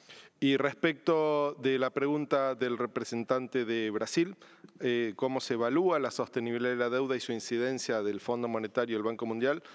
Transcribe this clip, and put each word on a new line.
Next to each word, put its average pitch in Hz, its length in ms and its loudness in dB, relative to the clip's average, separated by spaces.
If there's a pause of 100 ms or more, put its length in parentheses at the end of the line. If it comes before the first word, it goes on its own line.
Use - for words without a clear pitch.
(400)
Y 135 180 4
respecto 151 1000 2
de 131 200 2
la 131 100 2
pregunta 143 640 0
del 123 240 -2
representante 120 880 -2
de 113 240 0
Brasil, 139 460 -2 (440)
eh, 120 360 0
¿cómo 131 260 -2
se 123 140 -2
evalúa 147 440 2
la 127 120 -2
sostenibilidad 120 600 -2
de 123 60 0
la 120 120 2
deuda 131 260 0
y 120 40 -2
su - 120 -6
incidencia 120 720 -2
del 101 160 -2
Fondo 120 280 -2
Monetario 113 480 0
y - 20 2
el 104 60 0
Banco 113 220 -2
Mundial? 123 380 0 (120)